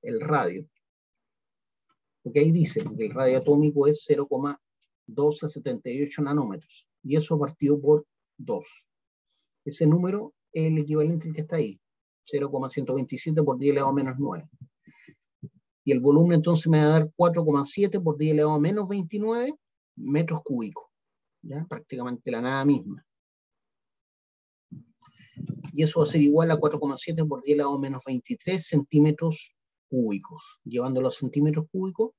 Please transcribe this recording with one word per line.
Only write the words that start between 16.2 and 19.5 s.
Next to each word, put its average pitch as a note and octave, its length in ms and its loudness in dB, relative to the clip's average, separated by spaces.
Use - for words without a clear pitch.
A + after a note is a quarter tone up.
entonces E3 320 2
me D#3 100 6
va D3+ 60 4
a D3+ 40 6
dar D#3 140 -2
cuatro E3+ 300 2
coma C#3+ 220 2
siete G3+ 340 -2
por D#3 160 -2
diez D#3 160 0
elevado D3+ 220 2
a D3+ 40 2
menos F#3+ 300 0
veintinueve G#3+ 640 -4